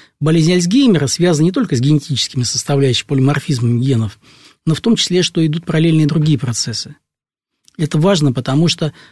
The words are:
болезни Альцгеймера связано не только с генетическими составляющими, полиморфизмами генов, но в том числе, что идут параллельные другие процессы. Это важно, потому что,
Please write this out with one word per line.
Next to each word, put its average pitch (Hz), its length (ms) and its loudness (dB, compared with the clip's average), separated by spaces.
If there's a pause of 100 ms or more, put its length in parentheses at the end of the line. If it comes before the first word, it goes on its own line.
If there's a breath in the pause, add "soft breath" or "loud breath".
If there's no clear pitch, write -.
(200 loud breath)
болезни 160 340 2
Альцгеймера 180 540 2
связано 165 380 0
не 185 60 2
только 196 240 -2
с 117 60 0
генетическими 135 640 -2
составляющими, 135 640 -2
полиморфизмами 131 720 0
генов, 117 380 -2 (460 soft breath)
но 160 100 0
в - 60 -10
том 233 140 2
числе, 180 280 0
что 160 220 -2
идут 156 200 -4
параллельные 160 400 2
другие 151 320 2
процессы. - 580 -6 (840)
Это 156 200 -2
важно, 156 360 2
потому 139 340 0
что, 151 260 -4 (180 loud breath)